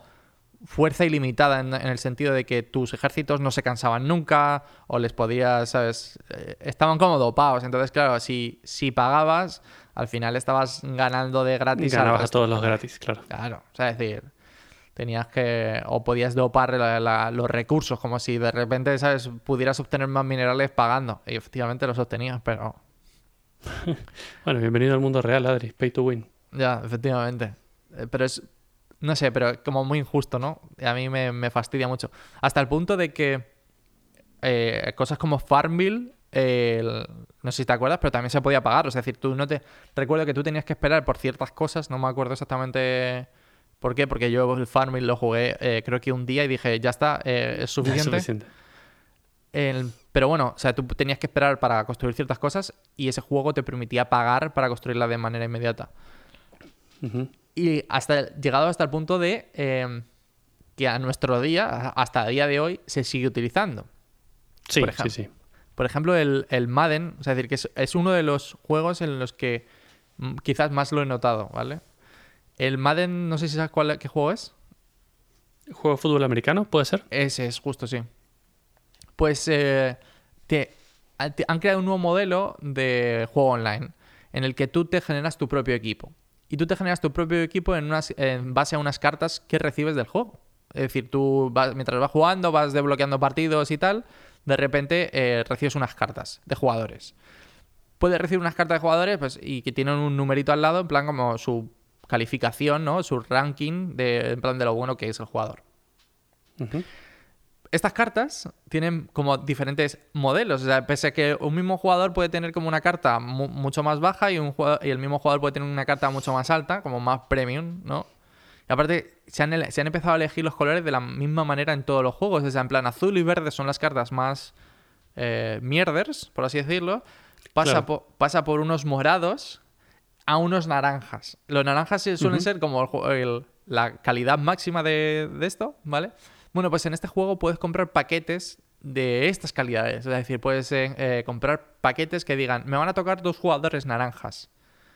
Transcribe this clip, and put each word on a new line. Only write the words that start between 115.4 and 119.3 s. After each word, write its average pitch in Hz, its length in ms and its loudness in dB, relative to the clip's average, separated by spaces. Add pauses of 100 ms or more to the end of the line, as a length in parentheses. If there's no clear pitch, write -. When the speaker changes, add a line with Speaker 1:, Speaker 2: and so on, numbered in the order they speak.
Speaker 1:
tener 143 160 -4
una 139 160 -4
carta 139 240 0
mucho 135 240 -2
más 127 160 0
alta, 165 320 0
como 123 180 -4
más 123 300 0
premium, 139 560 -2
¿no? 143 200 -6 (640)
Y - 40 2
aparte, 151 520 0
se - 180 -2